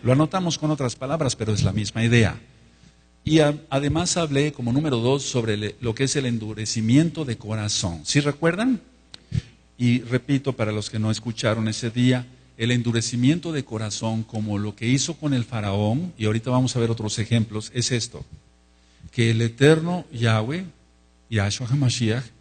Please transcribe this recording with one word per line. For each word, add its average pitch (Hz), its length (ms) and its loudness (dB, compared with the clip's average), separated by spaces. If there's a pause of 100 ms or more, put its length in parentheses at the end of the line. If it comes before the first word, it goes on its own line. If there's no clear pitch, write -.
Lo 120 80 4
anotamos 156 480 2
con 151 100 -2
otras 143 260 -2
palabras, 139 400 -2
pero 107 180 -2
es 104 100 0
la 95 100 2
misma 107 300 -2
idea. 113 360 4 (840)
Y 156 160 4
a-, 147 160 4 (140)
además 147 480 -2
hablé 147 340 0
como 120 220 -4
número 143 240 0
dos 131 260 2
sobre 113 320 -2
le-, 104 240 -6
lo 117 160 -2
que 135 100 0
es 135 100 -2
el 139 100 -2
endurecimiento 117 1000 0
de 120 140 -6
corazón. 104 680 -4
¿Sí 139 160 0
recuerdan? 170 640 0 (960)
Y 123 240 4
repito, 127 520 -2
para 110 180 -2
los 107 180 -4
que 110 100 -6
no 110 120 0
escucharon 110 560 -2
ese 110 240 -4
día, 123 360 2 (300)
el 117 140 0
endurecimiento 123 800 0
de 143 120 -4
corazón, 113 600 -4
como 107 340 -4
lo 104 180 -4
que 117 120 -4
hizo 139 280 2
con 147 180 -2
el 120 120 0
faraón, 107 720 0
y 110 80 -2
ahorita 117 260 0
vamos 127 240 2
a 127 40 0
ver 117 120 2
otros 113 280 -2
ejemplos, 107 540 0
es 123 180 -2
esto, 113 340 -4 (840)
que 113 200 2
el 113 100 2
eterno 156 680 4
Yahweh, 117 540 0 (680)
Yahshua 104 360 -2
HaMashiach 123 580 0 (160)